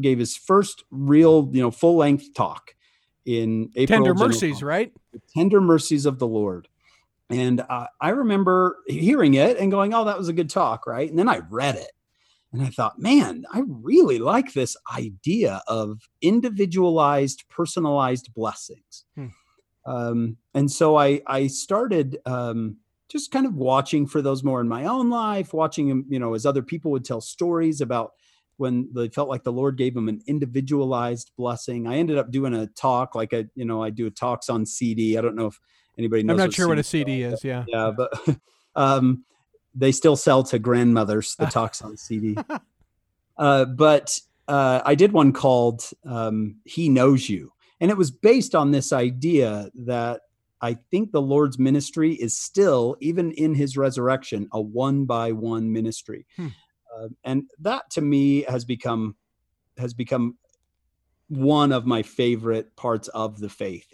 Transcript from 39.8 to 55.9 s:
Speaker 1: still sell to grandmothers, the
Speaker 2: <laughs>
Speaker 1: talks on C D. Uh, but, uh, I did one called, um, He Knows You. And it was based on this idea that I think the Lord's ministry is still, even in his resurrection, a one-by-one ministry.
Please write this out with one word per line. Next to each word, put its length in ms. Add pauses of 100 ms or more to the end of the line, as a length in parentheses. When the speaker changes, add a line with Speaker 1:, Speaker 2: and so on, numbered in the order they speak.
Speaker 1:
still 240
sell 300
to 120
grandmothers, 800
the 100
Speaker 2:
<laughs> 140
Speaker 1:
talks 240
on 140
C 220
D. 180 (1000)
Uh, 280
but, 540 (280)
uh, 360
I 120
did 160
one 220
called, 500 (220)
um, 580
He 260
Knows 400
You. 220 (300)
And 100
it 60
was 120
based 460
on 160
this 220
idea 840
that 460 (400)
I 140 (160)
think 200
the 100
Lord's 380
ministry 540
is 240
still, 640
even 320
in 200
his 220
resurrection, 800
a 80
one-by-one 1120
ministry. 520 (120)